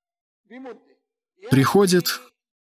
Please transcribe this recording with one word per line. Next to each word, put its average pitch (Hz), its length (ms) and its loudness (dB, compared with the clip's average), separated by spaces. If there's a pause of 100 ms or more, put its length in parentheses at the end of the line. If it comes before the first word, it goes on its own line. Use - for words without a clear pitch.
(1500)
приходит 175 680 2 (460)